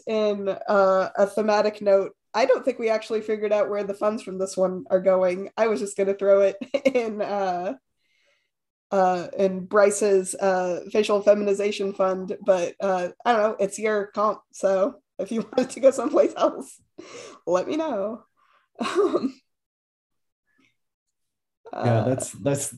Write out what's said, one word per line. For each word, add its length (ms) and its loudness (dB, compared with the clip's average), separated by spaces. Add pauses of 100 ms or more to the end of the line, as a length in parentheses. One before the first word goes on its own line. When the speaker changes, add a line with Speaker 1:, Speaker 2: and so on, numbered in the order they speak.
Speaker 1:
in, 420 -2
uh, 720 2
a 80 4
thematic 560 0
note, 300 4 (240)
I 100 2
don't 180 2
think 140 -2
we 120 -2
actually 320 -2
figured 300 -4
out 180 2
where 140 -4
the 120 -6
funds 260 -2
from 160 -10
this 180 -6
one 360 0
are 80 4
going. 580 2
I 100 2
was 120 0
just 180 -6
gonna 160 0
throw 280 4
it 160 2 (160)
<laughs> 200 -4
in, 300 -4
uh, 500 -4 (1160)
uh, 440 2
in 300 -2
Bryce's, 720 2
uh, 460 -2 (100)
facial 320 2
feminization 680 2
fund, 520 -2
but, 340 2
uh, 300 -2 (160)
I 80 4
don't 80 2
know, 180 0
it's 200 -2
your 340 -2
comp, 280 -2 (100)
so 500 -2 (160)
if 140 -8
you 100 -2
<laughs> 160 -8
wanted 140 0
to 80 -14
go 100 6
someplace 480 2
else, 420 -2 (680)
let 200 0
me 80 -4
know. 480 -6 (560)
<laughs> 40 -6 (3000)
Um, 120 -6
Speaker 2:
Yeah, 180 2
Speaker 1:
uh, 40 -4
Speaker 2:
let's, 340 -4
let's, 360 -4